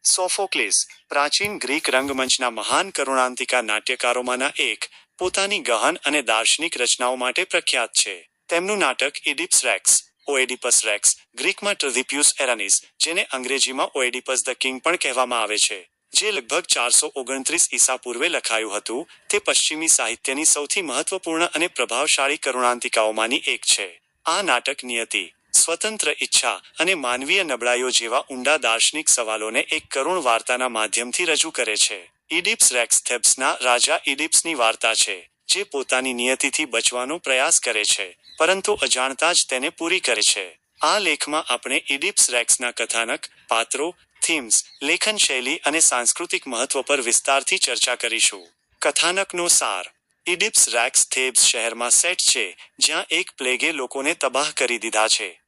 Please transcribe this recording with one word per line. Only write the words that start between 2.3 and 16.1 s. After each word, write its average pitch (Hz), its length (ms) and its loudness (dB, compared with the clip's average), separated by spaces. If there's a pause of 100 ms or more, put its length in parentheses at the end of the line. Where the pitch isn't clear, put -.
મહાન 123 400 -2
કરુણાંતિકા 127 720 0
નાટ્યકારોમાંના 123 960 -2
એક, 120 220 -2 (340)
પોતાની 196 480 -2
ગહન 120 420 2
અને 143 180 2
દાર્શનિક 113 540 0
રચનાઓ 123 400 0
માટે 127 280 -2
પ્રખ્યાત 135 500 -2
છે. 101 200 0 (320)
તેમનું 185 320 0
નાટક 139 360 0 (120)
ઇડિપ્સ 156 380 0
રેક્સ, 107 280 2 (340)
ઓએડિપસ 127 580 0
રેક્સ, 104 260 2 (240)
ગ્રીકમાં 196 420 -2
ટ્રધિપિયુસ 139 540 0 (100)
એરાનિસ, 110 360 0 (220)
જેને 170 240 -2 (100)
અંગ્રેજીમાં 131 640 -2
ઓએડિપસ 127 500 -2
ધ 127 140 -6
કિંગ 131 220 -4
પણ 170 160 0
કહેવામાં 123 460 0
આવે 107 160 -2
છે, 101 200 -2 (340)